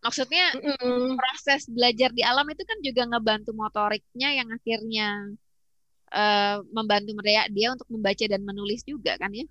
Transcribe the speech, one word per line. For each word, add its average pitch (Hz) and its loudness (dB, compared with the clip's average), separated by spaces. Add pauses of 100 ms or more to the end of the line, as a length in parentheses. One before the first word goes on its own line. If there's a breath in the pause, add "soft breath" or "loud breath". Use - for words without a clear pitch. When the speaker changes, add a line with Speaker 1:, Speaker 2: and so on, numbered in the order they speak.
Speaker 1:
Maksudnya 277 0
Speaker 2:
Mm-mm. 254 0
Speaker 1:
proses 277 0
belajar 240 4
di 233 2
alam 269 2
itu 311 -8
kan 440 -6
juga 247 0 (100)
ngebantu 220 0
motoriknya 214 -2 (120)
yang 233 -4
akhirnya, 214 -4 (760)
eh, 208 4 (140)
membantu 208 0
mereka, 208 4
dia 208 2
untuk - -14
membaca 214 0
dan 196 -2
menulis 202 -4
juga 247 -4
kan 190 -4
ya? 240 -8